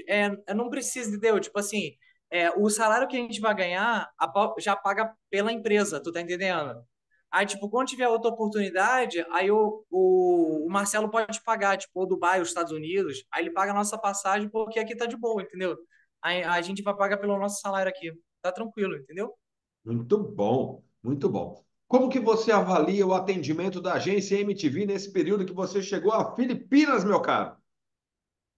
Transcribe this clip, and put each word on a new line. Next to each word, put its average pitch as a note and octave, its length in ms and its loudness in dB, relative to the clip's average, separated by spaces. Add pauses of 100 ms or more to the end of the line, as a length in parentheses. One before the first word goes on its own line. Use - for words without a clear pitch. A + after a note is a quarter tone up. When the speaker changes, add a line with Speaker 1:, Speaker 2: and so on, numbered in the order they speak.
Speaker 1:
é, G3+ 220 2 (180)
eu G3 60 -2
não A#3+ 160 -2
preciso", B3 400 -6
entendeu? G#3 280 2
Tipo G3 200 -6
assim, G3+ 340 -4 (380)
é, E3+ 200 2
o G#3 200 2
salário A3 360 4
que C4 100 -4
a B3 40 -2
gente A3 180 -8
vai G#3+ 160 2
ganhar, F#3+ 640 -2
a D#3+ 80 -2
pa-, G#3+ 320 0
já G3+ 160 2
paga G3 400 -2 (160)
pela G#3 220 0
empresa, G#3 500 2
tu E3 80 -6
tá E3+ 120 -4
entendendo? E3+ 600 -4 (480)
Aí, F#3 140 2
tipo, G3+ 240 -6
quando B3 200 0
tiver B3+ 200 0
outra A3+ 220 2
oportunidade, G#3 920 0 (100)
aí F#3+ 180 2
o, G#3+ 400 2
o, F3 760 4
o E3+ 40 -4
Marcelo G#3 400 0
pode G#3+ 320 -2
pagar, G3+ 340 2
tipo, F#3+ 260 -6
o F#3+ 40 -2
Dubai, F3+ 340 2
os E3 80 -2
Estados E3 240 -4
Unidos, D#3 580 -4
aí D#3 120 -2
ele E3+ 80 -4
paga G3 220 0
a - 20 -2
nossa G#3 240 -2
passagem G3+ 500 -2
porque A3 300 -4
aqui A3 180 -4
tá A#3 80 -4
de A#3 120 -4
boa, A3+ 260 -2
entendeu? F#3 340 -6 (460)
A, F3 320 0
a F3 80 0
gente G3 200 -6
vai G3+ 140 -2
pagar G3+ 220 0
pelo G3+ 200 0
nosso G3+ 220 -4
salário F#3+ 300 -2
aqui, F3 200 -10 (300)
tá F3+ 100 -2
tranquilo, G3 460 -4
entendeu? E3 380 -10 (500)
Speaker 2:
Muito A#2 340 0
bom, B2 640 0 (200)
muito C3+ 260 0
bom. F#2 340 -6 (240)
Como B3+ 220 4
que C4 100 0
você A3+ 320 2
avalia F#3 560 4
o F3+ 60 2
atendimento F3+ 680 -2
da F#3 140 -2
agência G3 460 0
M G3+ 140 -2
T D#3 140 0
V E3+ 180 -2
nesse G3 260 -4
período F#3 320 2
que - 80 -8
você F#3+ 300 -2
chegou F#3+ 300 0
a A3 220 0
Filipinas, B3+ 720 2
meu F#3+ 160 4
caro? G#2 360 0 (1000)